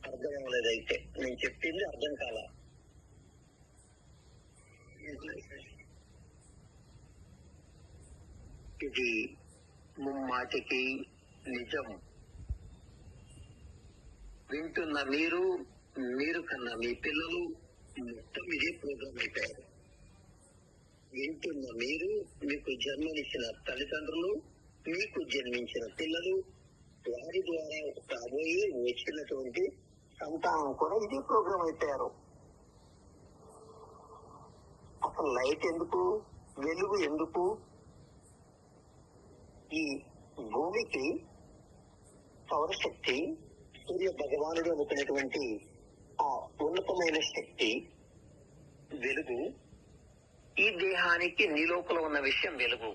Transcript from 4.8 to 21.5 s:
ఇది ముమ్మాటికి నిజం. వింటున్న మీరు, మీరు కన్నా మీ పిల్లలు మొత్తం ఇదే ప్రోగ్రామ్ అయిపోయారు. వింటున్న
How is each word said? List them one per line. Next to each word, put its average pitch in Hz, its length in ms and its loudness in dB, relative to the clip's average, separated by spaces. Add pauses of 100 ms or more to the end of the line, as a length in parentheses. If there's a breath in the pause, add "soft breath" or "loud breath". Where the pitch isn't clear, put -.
ఇది 123 240 4 (880)
ముమ్మాటికి 131 840 0 (680)
నిజం. 123 400 -2 (2750)
వింటున్న 311 520 -2
మీరు, 320 400 4 (760)
మీరు 165 220 0
కన్నా 120 340 -4
మీ 120 180 0
పిల్లలు 165 480 -2 (600)
మొత్తం - 420 -8 (120)
ఇదే 151 220 2
ప్రోగ్రామ్ 135 420 -6
అయిపోయారు. - 440 -4 (1500)
వింటున్న 143 520 -2 (180)